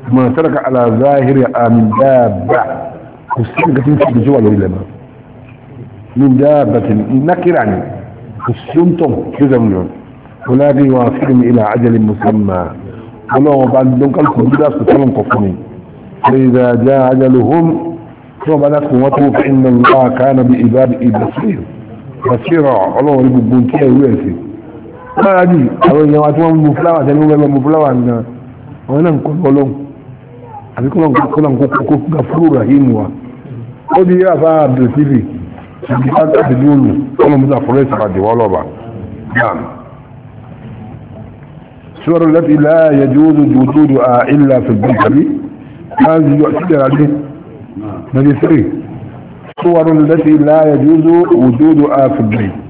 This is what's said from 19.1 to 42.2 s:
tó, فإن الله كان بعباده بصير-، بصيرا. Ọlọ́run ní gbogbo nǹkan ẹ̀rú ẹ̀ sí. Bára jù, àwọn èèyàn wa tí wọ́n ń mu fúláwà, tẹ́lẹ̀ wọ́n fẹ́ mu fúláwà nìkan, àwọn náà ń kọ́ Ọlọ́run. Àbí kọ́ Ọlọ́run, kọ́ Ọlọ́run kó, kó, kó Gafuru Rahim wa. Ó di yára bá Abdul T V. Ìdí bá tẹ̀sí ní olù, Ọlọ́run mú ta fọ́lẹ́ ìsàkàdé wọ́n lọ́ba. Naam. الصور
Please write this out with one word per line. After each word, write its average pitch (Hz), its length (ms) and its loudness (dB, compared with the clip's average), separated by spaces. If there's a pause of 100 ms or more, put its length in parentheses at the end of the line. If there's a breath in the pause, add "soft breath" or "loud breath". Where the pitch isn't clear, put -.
tó, 139 140 2
فإن 135 340 2
الله 123 380 4 (160)
كان 131 180 2 (100)
بعباده 123 540 2 (180)
بصير-، - 460 -4 (640)
بصيرا. 139 480 0 (220)
Ọlọ́run 135 260 2
ní 131 60 4
gbogbo 123 260 0
nǹkan 127 280 0
ẹ̀rú 131 240 4
ẹ̀ 120 160 0
sí. 95 80 -4 (920)
Bára 190 220 2
jù, 175 140 2 (280)
àwọn 151 180 2
èèyàn 151 180 2
wa 147 100 2
tí 156 80 0
wọ́n 165 120 2
ń 160 100 2
mu 147 120 2
fúláwà, 165 300 0
tẹ́lẹ̀ 143 160 2
wọ́n 151 200 4
fẹ́ 147 120 2
mu 139 80 0
fúláwà 151 320 2
nìkan, 120 300 -2 (640)
àwọn 139 160 0
náà 175 100 2
ń 143 100 0
kọ́ 156 100 -4 (140)
Ọlọ́run. 139 220 2 (1040)
Àbí 123 140 -4
kọ́ 180 100 -2
Ọlọ́run, 156 140 2
kọ́ 131 240 -2
Ọlọ́run 147 220 0
kó, 139 80 2
kó, - 220 -4
kó 147 60 2 (180)
Gafuru 160 440 0
Rahim 127 380 2
wa. 107 100 -4 (920)
Ó 185 60 4
di 180 180 2
yára 185 140 2
bá 156 140 0 (140)
Abdul 127 320 0
T - 80 0
V. 139 80 0 (800)
Ìdí 131 260 -2
bá - 60 2 (120)
tẹ̀sí 131 220 0
ní 131 140 2
olù, 135 200 4 (280)
Ọlọ́run 143 240 2
mú 135 80 2
ta 135 160 0
fọ́lẹ́ 127 200 0
ìsàkàdé 104 340 -4
wọ́n 110 220 0
lọ́ba. 95 200 0 (760)
Naam. 101 240 -2 (2500)
الصور 165 320 -2